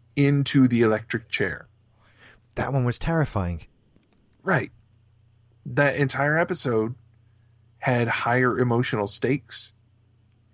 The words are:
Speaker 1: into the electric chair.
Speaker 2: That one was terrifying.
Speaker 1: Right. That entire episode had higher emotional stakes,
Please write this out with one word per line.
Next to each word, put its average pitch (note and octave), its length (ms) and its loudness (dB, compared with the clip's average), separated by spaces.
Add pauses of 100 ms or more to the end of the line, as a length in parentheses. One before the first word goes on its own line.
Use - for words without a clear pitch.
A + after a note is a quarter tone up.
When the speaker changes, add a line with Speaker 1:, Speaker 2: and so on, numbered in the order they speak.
(160)
Speaker 1:
into C#3+ 520 4
the A#2 140 2
electric A2 480 0
chair. - 380 -4 (880)
Speaker 2:
That B2+ 180 -4
one C3 120 0
was A#2+ 120 -2
terrifying. G#2 680 -2 (760)
Speaker 1:
Right. D#3+ 300 -2 (920)
That C#3 320 0
entire C#3+ 440 0
episode B2 560 -2 (840)
had A#2+ 300 0
higher A#2+ 500 0
emotional A#2+ 480 0
stakes, - 680 -4 (800)